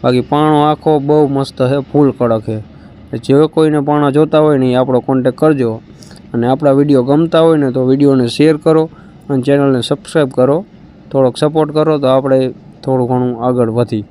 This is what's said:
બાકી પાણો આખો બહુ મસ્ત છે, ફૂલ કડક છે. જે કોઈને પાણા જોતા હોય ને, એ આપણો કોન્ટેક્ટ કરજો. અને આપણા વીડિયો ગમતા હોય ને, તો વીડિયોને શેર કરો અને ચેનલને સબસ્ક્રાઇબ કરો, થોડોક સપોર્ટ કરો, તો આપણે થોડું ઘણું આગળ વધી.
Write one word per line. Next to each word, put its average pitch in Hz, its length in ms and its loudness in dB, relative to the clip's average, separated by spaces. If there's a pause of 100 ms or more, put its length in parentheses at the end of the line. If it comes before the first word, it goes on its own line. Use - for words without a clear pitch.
બાકી 127 180 0
પાણો 151 440 0
આખો 151 360 0
બહુ 147 280 0
મસ્ત 135 340 -4
છે, 139 180 0
ફૂલ 139 320 0
કડક 113 340 -2
છે. 110 160 -8 (560)
જે 139 280 2
કોઈને 151 340 0
પાણા 147 300 0
જોતા 151 280 0
હોય 151 200 2
ને, 127 140 0
એ - 20 0
આપણો 127 260 0
કોન્ટેક્ટ 127 380 -2
કરજો. 131 420 0 (540)
અને 120 120 -2
આપણા 135 260 2
વીડિયો 139 300 2
ગમતા 160 380 0
હોય 165 180 2
ને, 139 120 0
તો 127 160 -2
વીડિયોને 135 420 2
શેર 151 280 2
કરો 160 340 0 (380)
અને 135 140 -2
ચેનલને 139 400 0
સબસ્ક્રાઇબ 143 460 -4
કરો, 139 360 0 (480)
થોડોક 135 260 0
સપોર્ટ 151 340 -2
કરો, 151 260 0
તો 139 80 -2
આપણે 131 460 0 (320)
થોડું 131 220 -2
ઘણું 123 380 -2
આગળ 123 260 0
વધી. 110 400 -4